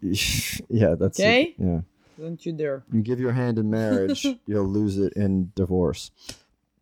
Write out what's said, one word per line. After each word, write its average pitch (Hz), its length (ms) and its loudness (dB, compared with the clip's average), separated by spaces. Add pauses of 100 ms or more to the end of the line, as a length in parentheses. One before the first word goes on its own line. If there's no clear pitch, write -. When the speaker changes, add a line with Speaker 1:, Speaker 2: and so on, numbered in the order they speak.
Speaker 1:
<laughs> 95 120 -2 (540)
Yeah, 104 260 4
that's 95 240 0
it. 185 40 2
Speaker 2:
Okay? 254 360 4
Speaker 1:
Yeah. 87 220 0 (380)
Speaker 2:
Don't 160 280 -10
you 170 60 -6
dare. 143 400 -4
Speaker 1:
You 113 100 2
give 120 160 -2
your 123 140 0
hand 123 260 0
in 107 120 0
marriage, 113 540 0 (120)
Speaker 2:
<laughs> - 100 -20
Speaker 1:
you'll 104 220 0
lose 101 300 0
it 98 160 0
in 95 420 0
divorce. 90 540 0 (720)